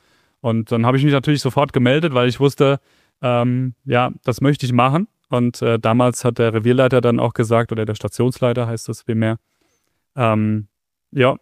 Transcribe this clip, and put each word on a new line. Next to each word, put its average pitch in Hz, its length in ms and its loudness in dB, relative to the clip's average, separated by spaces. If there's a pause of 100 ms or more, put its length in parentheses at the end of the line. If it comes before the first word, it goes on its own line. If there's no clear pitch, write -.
(420)
Und 113 300 -2
dann 117 140 0
habe 131 120 2
ich 135 60 2
mich 147 100 4
natürlich 143 280 0
sofort 143 300 0
gemeldet, 135 420 0
weil 123 140 2
ich 120 120 -2
wusste, 139 400 2 (420)
ähm, 123 540 -2 (100)
ja, 127 260 0 (120)
das - 180 -4
möchte 139 240 0
ich 123 80 -2
machen. 135 340 2 (220)
Und, 123 320 -2
äh, 117 180 0
damals 120 460 0
hat 120 140 -2
der 113 140 0
Revierleiter 123 460 2
dann 120 200 2
auch 120 140 -2
gesagt, 117 380 0
oder 110 140 -4
der 110 100 -6
Stationsleiter 120 720 -2
heißt 117 220 -8
das - 140 -12
vielmehr, 113 340 -2 (800)
ähm, 107 520 0 (440)
ja, 131 300 2